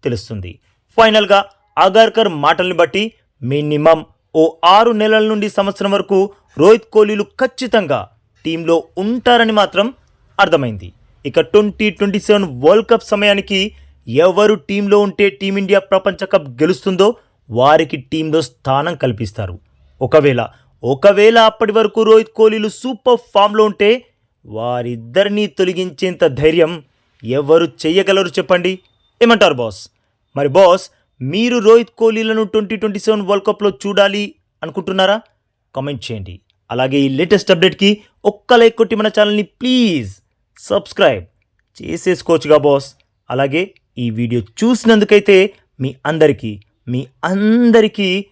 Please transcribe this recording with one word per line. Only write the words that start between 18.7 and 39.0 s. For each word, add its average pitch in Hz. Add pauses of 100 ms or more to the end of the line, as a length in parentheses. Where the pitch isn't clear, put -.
కల్పిస్తారు. 107 (440)
ఒకవేళ, 135 (360)
ఒకవేళ 202
అప్పటి 220
వరకు 220
రోహిత్ 220
కోహ్లీలు 220
సూపర్ 247 (140)
ఫామ్‌లో 208
ఉంటే 208 (400)
వారిద్దరినీ 123
తొలగించేంత 180
ధైర్యం 156 (420)
ఎవరు 143
చెయ్యగలరు 190
చెప్పండి? 180 (440)
ఏమంటారు 214
బాస్? 113 (460)
మరి 139
బాస్, 180 (320)
మీరు 220
రోహిత్ 220
కోహ్లీలను 226
ట్వంటీ 214
ట్వంటీ 202
సెవెన్ 214
వరల్డ్ 196
కప్‌లో 208
చూడాలి 202 (280)
అనుకుంటున్నారా? 190 (560)
కామెంట్ 135
చేయండి. 90 (300)
అలాగే 131
ఈ 139
లేటెస్ట్ 175
అప్‌డేట్‌కి 190 (240)
ఒక్క 208
లైక్ 226
కొట్టి 226
మన 214